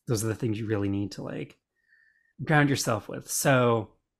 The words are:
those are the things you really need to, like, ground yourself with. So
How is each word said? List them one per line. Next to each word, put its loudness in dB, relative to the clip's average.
those -2
are -2
the -2
things -4
you -8
really -2
need -2
to, -12
like, -12
ground 4
yourself -2
with. -12
So 2